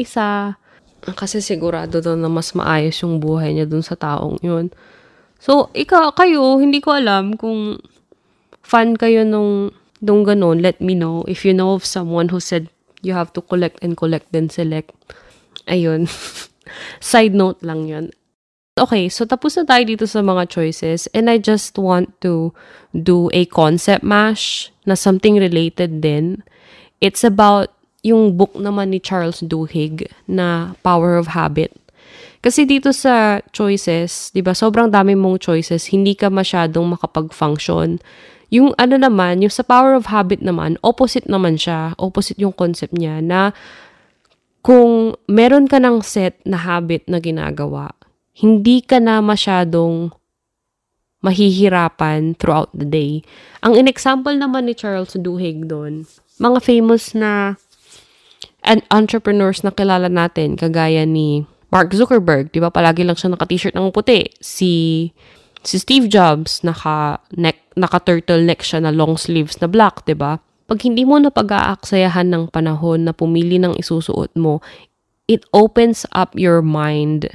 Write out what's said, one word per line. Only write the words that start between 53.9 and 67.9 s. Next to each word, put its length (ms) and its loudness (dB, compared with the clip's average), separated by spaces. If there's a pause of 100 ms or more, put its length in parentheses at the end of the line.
naman 340 -2
ni 60 -4
Charles 420 -6
Duhigg 480 -6
doon, 400 -10 (320)
mga 240 2
famous 540 2
na 420 -2 (1040)
an-, 320 2
entrepreneurs 720 0
na 80 -4
kilala 320 0
natin, 480 -2
kagaya 480 0
ni 460 0 (240)
Mark 180 2
Zuckerberg, 640 2
di 80 -2
ba? 80 0
Palagi 320 2
lang 160 0
siya 160 -2
naka-t-shirt 400 -4
ng 160 -2
puti. 480 0
Si, 720 -2 (580)
si 140 -4
Steve 260 2
Jobs, 540 2
naka-neck, 1120 -4
naka-turtleneck 880 0